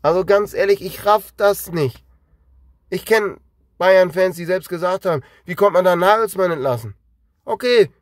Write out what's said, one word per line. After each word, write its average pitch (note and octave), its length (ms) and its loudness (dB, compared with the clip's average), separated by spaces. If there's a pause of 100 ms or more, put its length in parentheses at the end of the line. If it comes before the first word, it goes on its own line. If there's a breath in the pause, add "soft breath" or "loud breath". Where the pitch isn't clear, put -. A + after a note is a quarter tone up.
Also F3 240 0
ganz G3+ 280 0
ehrlich, G3 280 0
ich - 240 -12
raff G4+ 320 0
das G3+ 340 0
nicht. D3 320 -4 (840)
Ich - 160 -8
kenn G#3+ 320 0 (400)
Bayern-Fans, F#3 580 2
die E3+ 100 -12
selbst F#3 240 -4
gesagt F3+ 360 -4
haben, D#3+ 180 -2 (220 soft breath)
„Wie F3 100 -8
kommt G3+ 180 2
man F3+ 120 2
da F3+ 100 4
Nagelsmann G3 560 0
entlassen?“ B2 420 -4 (520)
Okay A3+ 440 2 (120)